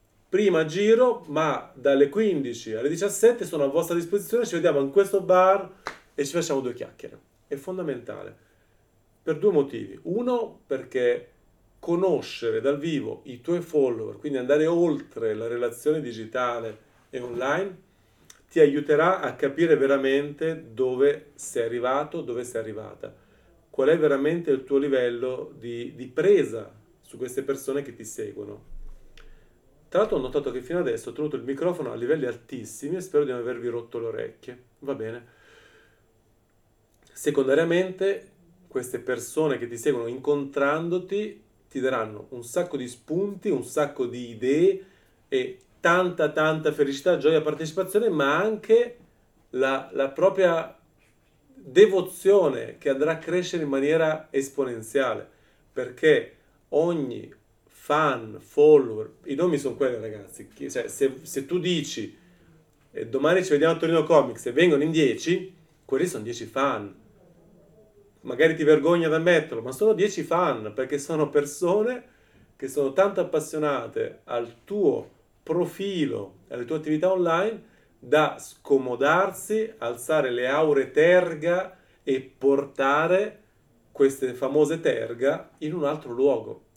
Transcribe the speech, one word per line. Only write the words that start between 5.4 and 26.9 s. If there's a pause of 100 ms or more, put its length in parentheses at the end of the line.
e
ci
facciamo
due
chiacchiere." (200)
È
fondamentale, (840)
per
due
motivi.
Uno,
perché (440)
conoscere
dal
vivo
i
tuoi
follower,
quindi
andare
oltre
la
relazione
digitale (240)
e
online, (720)
ti
aiuterà
a
capire
veramente
dove
sei
arrivato,
dove
sei
arrivata. (540)
Qual
è
veramente
il
tuo
livello
di,
di
presa (260)